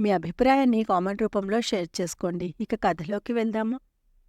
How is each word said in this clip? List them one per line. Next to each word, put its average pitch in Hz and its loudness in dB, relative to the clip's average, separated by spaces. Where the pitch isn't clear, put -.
మీ 208 2
అభిప్రాయాన్ని 233 4
కామెంట్ 196 0
రూపంలో 202 0
షేర్ 185 -4
చేసుకోండి. 175 -4
ఇక 226 -4
కథలోకి 196 -2
వెళ్దామా? 220 -2